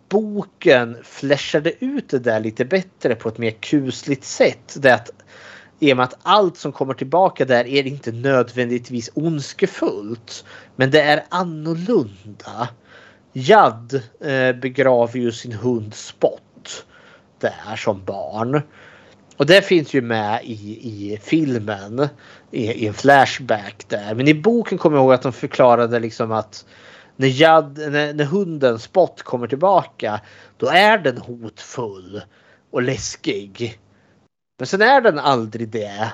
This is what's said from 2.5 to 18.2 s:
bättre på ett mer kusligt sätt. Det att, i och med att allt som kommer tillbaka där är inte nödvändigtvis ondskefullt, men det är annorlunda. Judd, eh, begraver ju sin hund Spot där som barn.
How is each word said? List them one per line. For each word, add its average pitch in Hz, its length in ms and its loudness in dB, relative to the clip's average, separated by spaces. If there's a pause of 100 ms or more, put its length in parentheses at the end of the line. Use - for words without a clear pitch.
bättre 156 500 -2
på 113 140 -6
ett 113 80 -12
mer 117 140 -2
kusligt 135 720 -4
sätt. - 540 -2
Det 135 160 6
att, 117 180 -2 (680)
i 143 140 4
och 123 40 2
med 123 60 2
att - 200 -6
allt 185 340 2
som 147 140 -10
kommer 135 220 -6
tillbaka 143 520 0
där 123 220 2
är 135 200 0
inte 135 240 -8
nödvändigtvis 120 1040 -2
ondskefullt, 143 1300 -6 (300)
men 135 160 2
det 151 100 6
är 147 280 2
annorlunda. 151 1400 -4 (640)
Judd, 131 680 4 (180)
eh, 131 420 0
begraver 127 580 0
ju 120 120 -2
sin 117 220 -12
hund 110 400 -4
Spot - 920 -6 (540)
där 104 360 -6
som 98 300 -6
barn. 104 560 -4 (760)